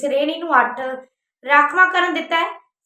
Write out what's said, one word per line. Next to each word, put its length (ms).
ਸ਼੍ਰੇਣੀ 380
ਨੂੰ 220
ਅੱਠ 200
ਰਾਖਵਾਂਕਰਨ 720
ਦਿੱਤਾ 220
ਹੈ। 140